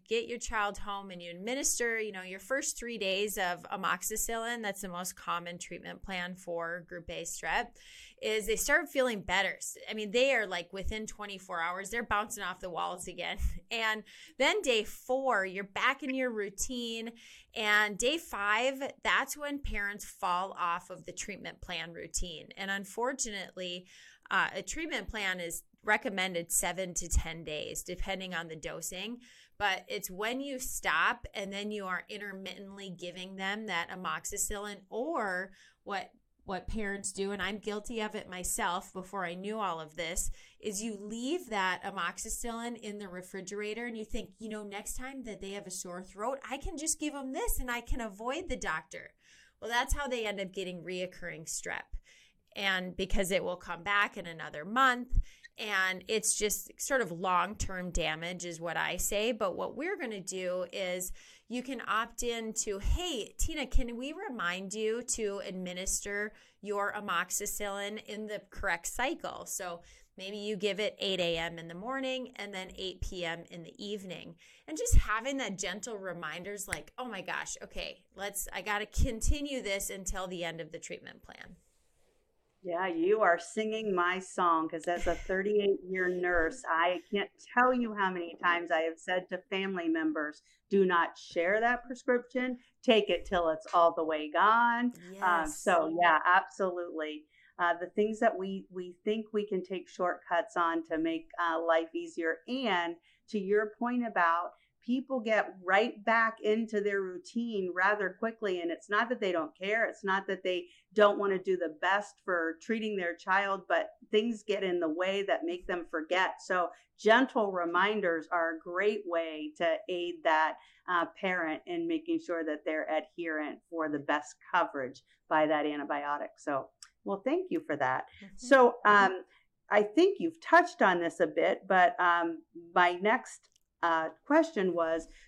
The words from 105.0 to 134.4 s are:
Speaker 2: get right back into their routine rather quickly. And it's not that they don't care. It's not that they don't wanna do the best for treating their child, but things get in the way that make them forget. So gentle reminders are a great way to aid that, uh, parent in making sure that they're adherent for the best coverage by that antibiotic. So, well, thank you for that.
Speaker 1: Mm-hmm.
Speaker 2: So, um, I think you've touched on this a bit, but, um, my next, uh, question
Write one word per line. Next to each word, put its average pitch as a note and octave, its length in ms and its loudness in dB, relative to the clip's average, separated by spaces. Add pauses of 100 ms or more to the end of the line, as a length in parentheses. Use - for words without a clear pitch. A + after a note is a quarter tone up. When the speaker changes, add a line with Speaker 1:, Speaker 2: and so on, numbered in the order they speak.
Speaker 2:
get G#3 440 2
right G3+ 420 4
back A3+ 380 4
into A3 360 2
their G3+ 220 0
routine F#3+ 760 -4
rather F#3+ 440 2
quickly. G#3+ 420 -2
And E3+ 100 -2
it's E3 200 -8
not A3 180 4
that A#3+ 100 -2
they G3+ 140 2
don't D#3+ 240 -2
care. G#3 300 0
It's - 180 -6
not F#3+ 220 0
that F#3 160 -2
they F3+ 260 0 (240)
don't G#3 260 8
wanna G3 200 2
do F#3 180 2
the E3 240 -2
best G3 420 0
for E3 380 0
treating A3 340 -2
their F3 220 -2
child, G3 500 2
but E3 260 2 (180)
things A3 320 2
get G3 200 -2
in F3+ 180 2
the E3 80 2
way F#3 340 0
that G3 220 0
make F3 220 -4
them F3 240 -2
forget. E3+ 520 0
So F3+ 280 2 (280)
gentle A3+ 520 6
reminders F3+ 800 2
are E3 260 2
a - 20 -10
great F#3+ 480 0
way D#3+ 500 -2
to E3 220 2 (100)
aid F3 360 -4
that, D#3+ 340 4 (280)
uh, F3 200 2 (120)
parent F3 460 -2
in E3+ 240 -2
making E3 320 0
sure E3 240 -4
that D3+ 220 -4
they're D#3 240 -2
adherent D#3 680 -4 (100)
for D#3+ 180 -2
the D3 100 -2
best D3 380 -2 (160)
coverage C#3 500 0 (260)
by D#3 180 6
that D3+ 180 4
antibiotic. D3 720 -2
So, C#3 320 -2 (360)
well, G3 200 -2
thank F4+ 260 0
you D#3+ 100 0
for D#3 160 -2
that. C3 280 2 (180)
Speaker 1:
Mm-hmm. G3+ 140 -16
Speaker 2:
So, B3 480 8
um, G3 400 8 (460)
I G#3 120 8
think F4 380 6
you've E3 200 -2
touched E4+ 420 6
on F#3 180 6
this E3 200 0
a F3 60 6
bit, E3 400 2
but, F3+ 320 6
um, E3+ 440 4 (320)
my F3 220 6
next, G#3+ 520 0 (340)
uh, E3 260 2 (160)
question C#4+ 480 4